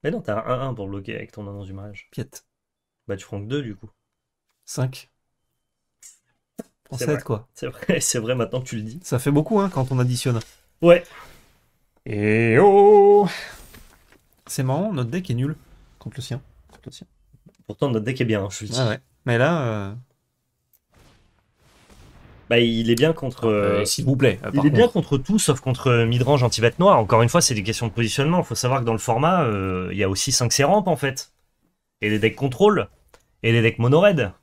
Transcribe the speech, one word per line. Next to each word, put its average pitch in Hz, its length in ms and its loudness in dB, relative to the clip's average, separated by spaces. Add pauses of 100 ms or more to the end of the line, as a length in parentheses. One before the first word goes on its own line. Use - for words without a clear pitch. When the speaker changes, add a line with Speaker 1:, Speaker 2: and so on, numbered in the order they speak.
Speaker 1:
Mais 143 80 -4
non, 214 100 -6
t'as 107 240 -6
un 123 160 -4
un 135 80 -6
un 123 60 -6
pour 101 140 -10
bloquer 98 260 -10
avec 107 180 -12
ton 107 160 -16
Annonce 101 180 -14
du 98 60 -16
Mariage. 101 380 -18
Speaker 2:
Piette. - 360 -14 (600)
Speaker 1:
Bah, 101 100 -6
tu - 100 -16
prends 101 140 -10
que 101 60 -12
deux, 139 160 -6
du 107 140 -12
coup. 107 140 -20 (720)
Speaker 2:
Cinq. - 460 -8 (1700)
Pour 131 140 -12
Speaker 1:
C'est 123 80 -4
Speaker 2:
sept, 151 80 0
Speaker 1:
vrai. 135 80 -6
Speaker 2:
quoi. 110 320 -8
Speaker 1:
C'est - 120 -12
vrai, - 340 -4
<laughs> - 0 -
c'est - 180 -4
vrai 117 160 -4
maintenant 123 260 -4
que 127 80 -14
tu 120 80 -10
le 107 60 -8
dis. 113 200 -12
Speaker 2:
Ça 135 160 -4
fait 143 120 -2
beaucoup, 151 300 2
hein, 196 120 0
quand 131 200 -4
on 127 60 0
additionne. 123 420 -2 (420)
Speaker 1:
Ouais. 175 220 8 (1040)
Speaker 2:
Et 110 540 2
oh ! 202 680 8 (1160)
C'est - 160 -6
marrant, 156 300 -2
notre 123 180 -4
deck 185 200 -6
est 120 40 0
nul 135 220 -4 (420)
contre - 200 -14
le 127 40 -12
sien. - 180 -10 (300)
Contre - 160 -20
le - 60 -18
sien. - 140 -20 (600)
Speaker 1:
Pourtant, 135 240 -4
notre 110 140 -2
deck 127 160 -6
est - 40 0
bien, 107 200 -2
hein, 101 60 -8
je 107 140 -14
le 101 60 -12
dis. 117 80 -4
Speaker 2:
Ouais, 123 100 0
ouais. 113 120 -4 (240)
Mais 117 140 0
là, 151 240 0
euh, 107 320 -6 (2500)
Speaker 1:
Bah, 120 120 4
il 117 300 0
est 117 40 6
bien 147 180 2
contre, 131 340 -6
Speaker 2:
Euh, 101 340 0
Speaker 1:
euh, 104 40 -2
Speaker 2:
s'il - 200 -4
vous 131 120 2
plaît, 123 280 2
euh, - 80 -8
Speaker 1:
il - 40 -2
Speaker 2:
par 143 100 0
Speaker 1:
est 147 40 0
bien 220 160 4
Speaker 2:
contre. 208 240 -4
Speaker 1:
contre 139 80 0
tout, 208 220 -2
sauf 160 200 0
contre 123 440 0
midrange 123 400 2
anti-bête 113 340 0
noire. 180 220 6
Encore 110 220 4
une 120 60 4
fois, 170 120 2
c'est 135 140 2
des 104 100 -4
questions 113 240 -4
de 104 40 -8
positionnement. 143 520 -2
Faut 117 100 -8
savoir 127 260 -2
que 120 40 -4
dans 113 80 -2
le 110 80 -4
format, 156 420 0
euh, 95 480 -2
il 92 80 -6
y 101 60 0
a 95 40 0
aussi 98 220 -2
cinq 117 220 0
C-ramp, 180 340 2
en 175 80 0
fait. 135 380 -6 (720)
Et 107 60 -2
les 107 120 0
decks 113 160 0
contrôle. 139 520 2 (540)
Et 117 80 0
les 117 120 4
decks 113 180 2
mono-red. 143 520 2 (100)